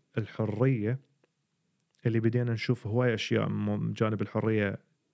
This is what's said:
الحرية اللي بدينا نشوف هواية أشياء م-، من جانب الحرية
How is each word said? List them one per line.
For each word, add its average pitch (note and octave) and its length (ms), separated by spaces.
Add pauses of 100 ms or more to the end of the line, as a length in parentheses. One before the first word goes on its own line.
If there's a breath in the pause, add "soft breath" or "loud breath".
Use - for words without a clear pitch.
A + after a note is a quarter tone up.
(180)
الحرية A2 840 (1080)
اللي A2+ 140
بدينا A#2 340
نشوف A2 340
هواية A#2+ 260
أشياء G#2+ 360
م-، G#2 340
من A2 100
جانب G#2+ 280
الحرية G#2+ 580 (340)